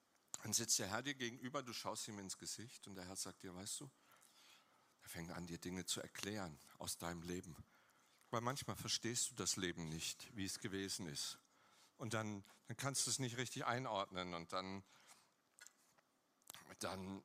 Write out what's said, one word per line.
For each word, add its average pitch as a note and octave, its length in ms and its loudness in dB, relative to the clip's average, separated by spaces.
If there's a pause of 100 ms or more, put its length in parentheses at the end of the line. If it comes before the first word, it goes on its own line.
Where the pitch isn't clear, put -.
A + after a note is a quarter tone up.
(420)
dann A2 120 0
sitzt A2 260 8
der G#2+ 80 4
Herr A2 160 4
dir C#3+ 100 2
gegenüber, B2+ 480 0
du A#2+ 100 -4
schaust G#2+ 360 0
ihm G#2+ 100 -4
ins F#2+ 200 -4
Gesicht - 500 -6
und G2+ 80 -8
der F2+ 100 -6
Herr F#2+ 100 -6
sagt - 280 -6
dir, F#2 100 -6
"Weißt F#2+ 280 -4
du", C#3 80 -8 (1120)
er - 60 -14
fängt E2+ 220 -4
an, F2 140 -4
dir E2+ 140 -4
Dinge F2+ 260 -2
zu - 160 2
erklären F#2+ 560 -4 (220)
aus - 180 -2
deinem E2+ 240 -2
Leben. F2 340 -2 (760)
Weil A#2 100 4
manchmal A#2+ 340 0
verstehst - 540 2
du A#2+ 60 -12
das G2 200 4
Leben F2 320 2
nicht, - 480 -2
wie G2 100 2
es - 140 -2
gewesen G2 480 0
ist. - 300 -2 (600)
Und A#2 180 0
dann, G#2+ 280 0 (240)
dann A#2 80 -4
kannst C3+ 300 4
du B2 60 4
es A#2 80 4
nicht A#2+ 180 2
richtig B2+ 280 0
einordnen G2 680 2
und E2+ 180 -4
dann, F#2+ 320 -2 (2000)
dann F#2+ 460 -2